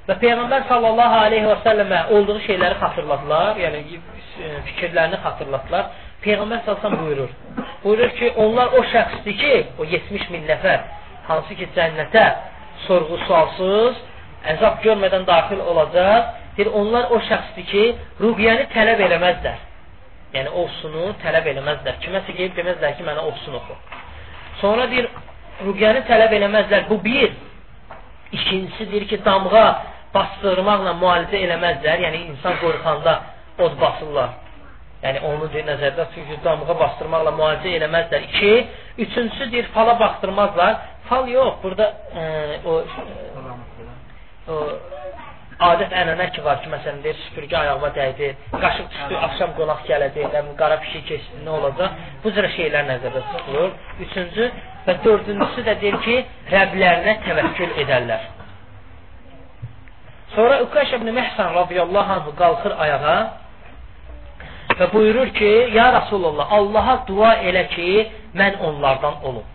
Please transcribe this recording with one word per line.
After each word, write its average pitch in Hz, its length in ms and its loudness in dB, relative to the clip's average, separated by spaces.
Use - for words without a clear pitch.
Və 190 160 -2
Peyğəmbər 240 480 2
sallallahu 233 540 4
aleyhi 214 280 4
və 208 120 4
səlləmə 202 480 2
olduğu 208 340 4
şeyləri 185 340 0
xatırladılar, 151 800 0
yəni, 160 440 -4
e, 151 260 -10
fikirlərini 170 580 -2
xatırladılar. 147 640 -4
Peyğəmbər 208 400 0
sallallahu - 60 -8
aleyhi 214 60 -2
və 196 80 -2
səlləm 196 180 -2
buyurur. 143 340 -4
Buyurur 220 320 2
ki, - 240 -2
onlar 233 380 4
o 254 100 6
şəxsdir - 540 0
ki, 240 360 2
o 160 120 -6
yetmiş 175 440 -6
min 160 180 -8
nəfər, 156 340 2
hansı 156 320 -4
ki 180 160 -10
cənnətə 165 560 2
sorğu-sualsız, 185 1200 2
əzab 165 380 2
görmədən 196 440 2
daxil 175 340 4
olacaq. 175 760 2
Deyir, 208 220 2
onlar 220 380 2
o 226 80 4
şəxsdir - 480 -2
ki, 202 180 4
ruqyəni 226 540 4
tələb 226 320 4
eləməzlər. 170 580 2
Yəni, 135 220 -6
ovsunu 165 680 -4
tələb 160 320 0
eləməzlər. 139 520 -4
Kiməsə 185 320 -6
gəlib 185 240 -4
deməzlər 165 400 -2
ki, 175 80 -12
mənə 151 160 -4
ovsun 143 380 -8
oxu. - 180 -12
Sonra 233 320 2
deyir, 247 220 0
ruqyəni 208 500 2
tələb 220 260 6
eləməzlər. 202 560 2
Bu 214 100 2
bir. 240 360 2
İkincisi 190 600 -4
deyir 202 200 -2
ki, 208 120 -4
damğa 190 640 4
bastırmaqla 190 880 0
müalicə 175 400 2
eləməzlər. 175 640 0
Yəni, 170 260 -4
insan 165 320 -4
qorxanda 156 640 0
od 160 220 0
basırlar. 143 640 -2
Yəni, 139 220 -4
onu 151 300 -4
deyir, 151 180 -6
nəzərdə 147 400 -2
tutun 156 200 -14
ki, 147 120 -10
damğa 160 380 0
bastırmaqla 160 580 0
müalicə 156 400 0
eləməzlər. 156 480 0
İki. 220 420 4
Üçüncüsü 233 580 -4
deyir, 240 160 -2
fala 233 300 4
baxdırmazlar. 196 800 2
Fal 254 280 -2
yox, 247 300 2
burada, 190 360 -2
e, 156 500 -6
o, 165 220 0
o 160 120 -6
adət 180 340 4
ənənə 180 380 0
ki 156 120 -10
var 143 180 0
ki, 160 100 -12
məsələn, 143 320 -8
deyir, 151 160 -4
süpürgə 156 400 -6
ayağıma 143 340 0
dəydi, 139 400 -2
qaşıq - 380 -2
düşdü, 180 300 -8
axşam - 360 -2
qonaq 156 300 -2
gələcək, 143 380 -2
nə 143 100 -4
bilim, 147 240 -4
qara 156 240 2
pişik 156 260 -10
keçdi, 151 360 -10
nə 156 80 -10
olacaq? 156 480 -2
Bu 214 160 -4
cürə 202 180 0
şeylər 147 360 0
nəzərdə 127 360 -4
tutulur. 143 500 -2
Üçüncü 185 500 -4
və - 200 0
dördüncüsü 208 640 0
də 208 140 0
deyir 202 220 0
ki, 233 140 0
Rəblərinə 185 800 4
təvəkkül 165 520 -2
edərlər. 123 480 0
Sonra 240 340 4
Ukaş 269 320 0
ibn 226 160 -4
Məhsan 220 420 -2
radiyallahu 180 580 2
anhu 151 240 -4
qalxır 175 420 2
ayağa 151 400 2
və 180 240 2
buyurur 214 360 6
ki, 220 460 6
"Ya 240 180 8
Rasulullah, 175 600 0
Allaha 214 540 4
dua 214 280 6
elə 185 340 0
ki, 196 420 0
mən 196 240 2
onlardan 147 640 0
olum." 120 220 -6